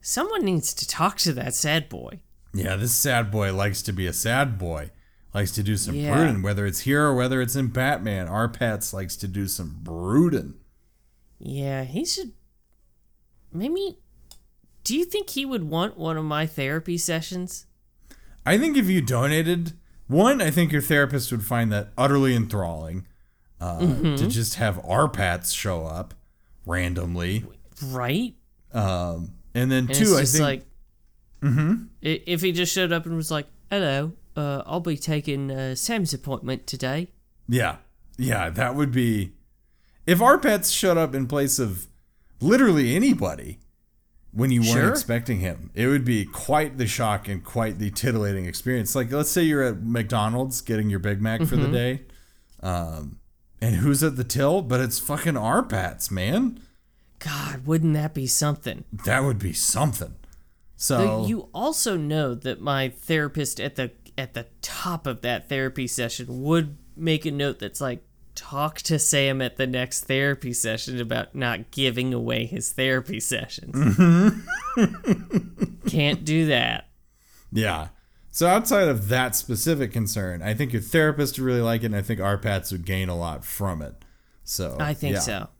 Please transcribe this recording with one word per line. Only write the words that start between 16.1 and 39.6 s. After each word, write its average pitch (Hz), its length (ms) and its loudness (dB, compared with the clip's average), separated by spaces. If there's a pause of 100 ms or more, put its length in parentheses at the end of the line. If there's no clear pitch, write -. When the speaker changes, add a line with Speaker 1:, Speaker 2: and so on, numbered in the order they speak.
Speaker 1:
of 156 80 -2
my 151 220 0
therapy 156 500 -4
sessions? 180 680 -4 (800)
Speaker 2:
I 165 120 4
think 294 200 2
if 214 100 4
you 185 140 4
donated, 156 720 2 (340)
one, 220 340 4
I 160 80 2
think 160 220 4
your 147 100 2
therapist 143 500 2
would 113 140 -2
find 117 260 2
that 104 260 -2
utterly 135 380 4
enthralling, 87 680 -2 (560)
uh, 87 180 -4
Speaker 1:
Mm-hmm. 165 360 2
Speaker 2:
to 143 120 2
just 117 280 0
have 98 280 0
our 117 240 2
Pats 90 440 -2
show 87 340 -4
up, 82 300 -10 (540)
randomly. 87 760 -2 (400)
Speaker 1:
Right? 131 500 -2 (380)
Speaker 2:
Um, 87 580 -2 (240)
and 127 160 2
then 131 140 4
Speaker 1:
And 120 100 -2
Speaker 2:
two, - 80 4
Speaker 1:
it's 208 100 8
Speaker 2:
I 147 80 6
Speaker 1:
just 127 120 2
Speaker 2:
think 156 100 4
Speaker 1:
like, 139 220 -2 (760)
Speaker 2:
Mm-hmm. 151 420 2 (200)
Speaker 1:
i-, 156 240 -2
if 170 140 -2
he 185 100 2
just 170 220 0
showed 185 180 2
up 165 140 0
and 165 100 -4
was 160 160 -4
like, 147 160 -2 (240)
"Hello, 156 400 0 (240)
uh, 143 300 -2
I'll 175 160 -4
be 165 160 -2
taking, 147 520 -2
uh, 131 260 -4
Sam's 190 380 -2
appointment 127 540 -6
today." 139 440 -4 (360)
Speaker 2:
Yeah. 113 300 2 (400)
Yeah, 110 320 0
that 123 260 0
would 143 160 2
be, 113 400 2 (760)